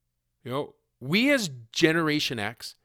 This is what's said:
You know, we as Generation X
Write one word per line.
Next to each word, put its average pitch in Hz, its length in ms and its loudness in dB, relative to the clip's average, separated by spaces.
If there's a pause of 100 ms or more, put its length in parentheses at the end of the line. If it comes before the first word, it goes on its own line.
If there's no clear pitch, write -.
(440)
You 120 80 -10
know, 139 220 -6 (260)
we 208 320 2
as 220 180 0 (220)
Generation 156 680 2
X 104 460 -8